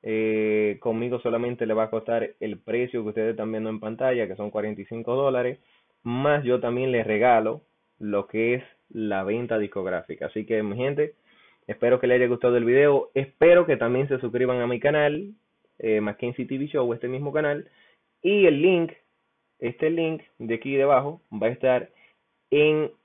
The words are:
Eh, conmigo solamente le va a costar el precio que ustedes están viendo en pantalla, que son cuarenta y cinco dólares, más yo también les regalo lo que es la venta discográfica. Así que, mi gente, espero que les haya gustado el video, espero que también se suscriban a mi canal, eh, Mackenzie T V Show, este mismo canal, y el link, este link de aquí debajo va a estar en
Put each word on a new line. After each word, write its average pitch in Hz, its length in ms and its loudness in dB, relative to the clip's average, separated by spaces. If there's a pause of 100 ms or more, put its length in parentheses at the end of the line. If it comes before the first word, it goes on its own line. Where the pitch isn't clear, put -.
Eh, 107 760 0
conmigo 120 400 -4
solamente 120 480 -4
le 110 80 0
va 110 80 2
a 110 80 -4
costar 113 360 -2 (120)
el 104 180 -8
precio 120 460 -4
que 107 60 -6
ustedes 110 220 -2
están 110 200 -6
viendo 110 180 -6
en 107 100 -8
pantalla, 117 480 -2
que 92 80 -10
son 104 140 -8
cuarenta 104 320 -6
y 98 40 -14
cinco 117 280 -8
dólares, 127 460 -2 (420)
más 139 420 0
yo 123 160 2
también 123 320 -2
les 117 140 0
regalo 110 560 2 (380)
lo 101 260 -4
que 113 300 -2
es 127 80 -8 (260)
la 101 340 -4
venta 113 360 -2
discográfica. 92 680 -6
Así 107 220 -8
que, 110 160 0
mi 101 120 -6
gente, 139 380 -4 (540)
espero 123 320 2
que 123 80 0
les 123 80 4
haya 123 120 4
gustado 120 300 2
el 117 80 2
video, 139 480 4
espero 165 540 6
que 139 100 2
también 127 300 0
se 135 100 -2
suscriban 123 420 -2
a 120 60 0
mi 120 140 -2
canal, 151 540 0 (440)
eh, 107 240 0
Mackenzie 120 460 -6
T 135 100 -6
V 139 80 -4
Show, 131 280 -2
este 117 140 -6
mismo 135 240 -6
canal, 147 360 -2 (540)
y 196 260 4
el 147 140 4
link, 170 300 2 (680)
este 127 300 -2
link 165 320 -2 (180)
de 117 160 -4
aquí 139 200 -6
debajo 139 460 2 (100)
va 107 160 -2
a 120 40 2
estar 127 380 0 (640)
en 151 400 2 (140)